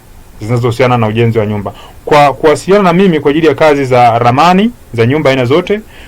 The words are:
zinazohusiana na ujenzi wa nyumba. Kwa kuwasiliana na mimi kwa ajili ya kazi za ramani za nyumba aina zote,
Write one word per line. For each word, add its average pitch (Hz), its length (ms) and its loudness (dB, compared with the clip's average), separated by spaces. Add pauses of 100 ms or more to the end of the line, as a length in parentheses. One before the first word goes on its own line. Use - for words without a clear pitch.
(420)
zinazohusiana 120 560 -2
na 110 100 -2
ujenzi 113 320 -2
wa 104 60 0
nyumba. 101 280 -6 (320)
Kwa 143 280 2
kuwasiliana 160 500 0
na 175 100 2
mimi 180 260 2
kwa 143 120 -2
ajili 160 160 0
ya 139 80 2
kazi 143 300 0
za 123 340 2
ramani 170 520 2 (220)
za 117 120 0
nyumba 139 240 0
aina 131 160 0
zote, 180 360 -2 (260)